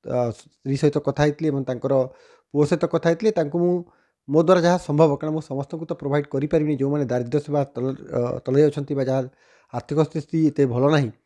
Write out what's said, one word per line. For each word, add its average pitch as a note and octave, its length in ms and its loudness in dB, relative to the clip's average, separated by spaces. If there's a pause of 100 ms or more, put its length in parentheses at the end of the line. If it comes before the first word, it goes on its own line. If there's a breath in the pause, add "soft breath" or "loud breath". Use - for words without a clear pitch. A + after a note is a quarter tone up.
ଆ, B2 140 -4 (120)
ସ୍ତ୍ରୀ - 460 -8
ସହିତ D3 220 2
କଥା C#3+ 240 -2
ହେଇଥିଲି D3+ 260 0
ଏବଂ C#3 160 -2
ତାଙ୍କର B2+ 300 -2 (600 soft breath)
ପୁଅ D3 100 4
ସହିତ E3 220 0
କଥା D#3+ 220 -2
ହେଇଥିଲି। E3+ 240 2
ତାଙ୍କୁ D#3 260 -2
ମୁଁ F3 160 2 (540 soft breath)
ମୋ D3+ 140 4
ଦ୍ୱାରା F3+ 200 6
ଯାହା F3 160 4
ସମ୍ଭବ, D3+ 380 2
କାରଣ D3+ 180 -6
ମୁଁ D#3 80 -6
ସମସ୍ତଙ୍କୁ C#3+ 440 -8
ତ E3+ 60 -8
ପ୍ରୋଭାଇଡ୍ C#3+ 340 -2
କରିପାରିବିନି, D3+ 500 0
ଯେଉଁମାନେ C#3 280 0
ଦାରିଦ୍ର୍ୟ B2 360 -2
ସୀମା C#3+ 240 -2
ତଳ, B2 200 -8 (280)
ଅ, B2 80 0 (180)
ତଳେ C3 260 2
ଅଛନ୍ତି C#3+ 300 -2
ବା C3+ 100 -2
ଯାହା C3 160 0 (520 soft breath)
ଆର୍ଥିକ C3 320 -4
ସ୍ଥିତି D#3+ 420 -6
ଏତେ C#3+ 200 2
ଭଲ B2 240 0
ନାହିଁ C#3+ 200 2 (160)